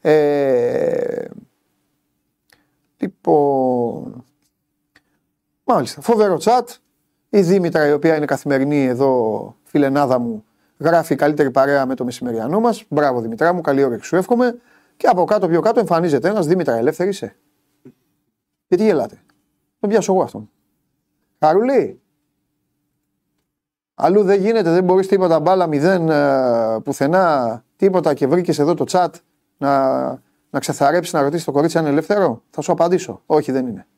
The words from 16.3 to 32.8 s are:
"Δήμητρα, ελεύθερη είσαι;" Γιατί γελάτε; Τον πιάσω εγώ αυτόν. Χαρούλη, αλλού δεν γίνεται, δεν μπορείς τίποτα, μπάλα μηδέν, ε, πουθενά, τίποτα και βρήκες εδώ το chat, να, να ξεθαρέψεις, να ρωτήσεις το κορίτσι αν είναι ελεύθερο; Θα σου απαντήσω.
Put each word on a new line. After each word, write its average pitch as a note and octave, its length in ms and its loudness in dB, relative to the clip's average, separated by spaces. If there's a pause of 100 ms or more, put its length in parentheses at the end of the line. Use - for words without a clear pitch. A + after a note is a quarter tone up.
"Δήμητρα, D#3 280 0
ελεύθερη D3+ 340 -2
είσαι;" D#3 260 -10 (1300)
Γιατί F#3 160 0
γελάτε; D3 380 0 (580)
Τον G#3 100 -4
πιάσω G3+ 240 0
εγώ F#3 80 2
αυτόν. G#2+ 280 -8 (880)
Χαρούλη, F3 640 0 (1900)
αλλού G3 300 2
δεν F#3+ 180 2
γίνεται, G#3 300 0
δεν F3+ 120 2
μπορείς F#3+ 240 2
τίποτα, F#3 320 2
μπάλα F3+ 280 2
μηδέν, D#3+ 420 0
ε, C3 720 2
πουθενά, C#3 800 0 (120)
τίποτα F3+ 380 0
και C3+ 140 -2
βρήκες E3+ 320 0
εδώ D3+ 140 2
το D3+ 140 -2
chat, F3 220 0 (520)
να, C3 480 0 (400)
να C#3 100 -6
ξεθαρέψεις, D#3 540 -2
να D#3 80 0
ρωτήσεις D#3 240 -2
το D3+ 60 -6
κορίτσι D#3+ 260 0
αν E3 60 0
είναι D3 80 -2
ελεύθερο; D#3 580 0
Θα - 120 -10
σου F3+ 100 -6
απαντήσω. E3 540 -2